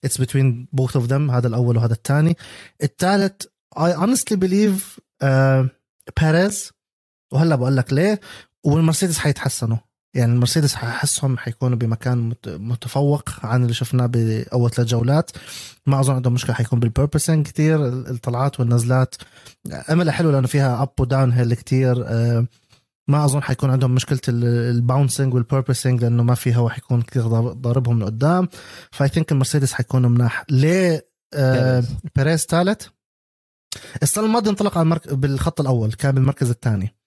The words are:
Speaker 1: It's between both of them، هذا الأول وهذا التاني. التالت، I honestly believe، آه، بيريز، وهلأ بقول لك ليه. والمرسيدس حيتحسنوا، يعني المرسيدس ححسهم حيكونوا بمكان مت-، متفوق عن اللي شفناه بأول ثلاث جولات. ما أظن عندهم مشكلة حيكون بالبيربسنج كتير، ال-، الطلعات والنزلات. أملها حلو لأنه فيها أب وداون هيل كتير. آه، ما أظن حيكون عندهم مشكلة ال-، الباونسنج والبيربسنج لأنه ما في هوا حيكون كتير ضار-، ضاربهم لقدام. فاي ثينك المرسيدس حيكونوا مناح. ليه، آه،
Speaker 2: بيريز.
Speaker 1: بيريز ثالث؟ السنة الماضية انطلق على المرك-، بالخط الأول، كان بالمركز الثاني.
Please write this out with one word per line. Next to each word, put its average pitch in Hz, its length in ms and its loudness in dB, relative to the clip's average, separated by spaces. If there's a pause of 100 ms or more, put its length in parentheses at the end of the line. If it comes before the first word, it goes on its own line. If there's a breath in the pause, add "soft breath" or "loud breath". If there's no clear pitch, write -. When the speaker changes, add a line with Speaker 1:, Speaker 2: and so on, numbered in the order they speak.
Speaker 1:
It's - 120 -4
between 131 640 0
both 127 200 0
of 117 60 -2
them، 139 240 0
هذا 123 160 0
الأول 120 300 0
وهذا 113 160 2
التاني. 151 440 0 (460 loud breath)
التالت، 190 680 -2 (280)
I 170 140 2
honestly 208 440 0
believe، 190 640 0 (200)
آه، 135 480 4 (520)
بيريز، 170 500 0 (640)
وهلأ 156 220 2
بقول 131 220 0
لك 127 160 -2
ليه. 196 260 2 (440 loud breath)
والمرسيدس 160 540 2
حيتحسنوا، 123 600 -2 (360)
يعني 120 200 2
المرسيدس 123 420 2
ححسهم 127 640 -4
حيكونوا 123 400 -4
بمكان 120 400 -2
مت-، 117 320 -6
متفوق 120 800 -2 (140)
عن 123 200 0
اللي 117 100 0
شفناه 123 320 -2
بأول 117 680 0
ثلاث 120 160 0
جولات. 123 440 0 (540 loud breath)
ما 139 140 2
أظن 135 160 2
عندهم 127 180 0
مشكلة 120 220 -2
حيكون 120 240 0
بالبيربسنج 147 680 0
كتير، 151 420 0
ال-، 123 200 -6
الطلعات 127 520 -4
والنزلات. 123 560 2 (720 loud breath)
أملها 160 240 2
حلو 165 180 2
لأنه 135 160 2
فيها 135 360 0
أب 135 60 -4 (100)
وداون 131 320 2
هيل 120 220 2
كتير. 127 540 0
آه، 117 380 0 (600 soft breath)
ما 147 180 2
أظن 139 180 0
حيكون 135 260 -2
عندهم 131 260 2
مشكلة 127 240 0 (100)
ال-، 120 460 0
الباونسنج 127 580 0
والبيربسنج 127 680 0
لأنه 120 220 2
ما 123 120 2
في 120 200 0
هوا 117 140 2
حيكون - 320 -2
كتير 117 260 -2
ضار-، 117 260 0
ضاربهم 120 460 0
لقدام. 139 480 0 (440 loud breath)
فاي 139 160 0
ثينك 160 240 -2
المرسيدس 139 420 0
حيكونوا 127 360 0
مناح. 120 400 0
ليه، 160 580 2 (260)
آه، 127 460 2
Speaker 2:
بيريز. 120 160 -4 (200)
Speaker 1:
بيريز 151 300 0
ثالث؟ 180 420 -2 (1160 loud breath)
السنة 208 220 0
الماضية 220 240 2
انطلق 202 280 -2
على 165 60 2
المرك-، 160 300 0
بالخط 139 480 -2
الأول، 120 320 0
كان 139 180 -2
بالمركز 131 380 2
الثاني. 110 460 -2 (120)